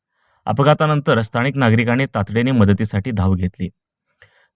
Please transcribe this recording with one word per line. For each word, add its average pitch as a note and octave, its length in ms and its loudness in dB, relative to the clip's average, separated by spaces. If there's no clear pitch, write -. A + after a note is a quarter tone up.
अपघातानंतर D3 720 2
स्थानिक B2 360 -4
नागरिकांनी A#2+ 500 2
तातडीने A#2 440 -2
मदतीसाठी G#2 600 0
धाव F#2+ 240 0
घेतली. F2+ 340 -6